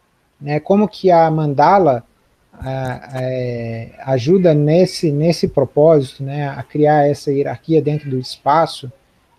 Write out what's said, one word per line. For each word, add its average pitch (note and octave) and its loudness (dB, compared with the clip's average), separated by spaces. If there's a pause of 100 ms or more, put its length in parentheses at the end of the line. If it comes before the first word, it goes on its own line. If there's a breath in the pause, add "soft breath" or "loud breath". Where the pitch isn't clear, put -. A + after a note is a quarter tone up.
(400)
né, D3 -4
como G3 0
que - -2
a E3 4
mandala, D3 2 (500)
a, C3 -10
é, A#2+ -8 (160)
ajuda D#3 2
nesse, D#3 2
nesse D#3+ 0
propósito, C#3+ 2
né, C#3+ -6
a C3+ -10
criar D3 2
essa D3 -4
hierarquia C#3 -2
dentro D3 -4
do C3 -4
espaço, C#3 -2 (480)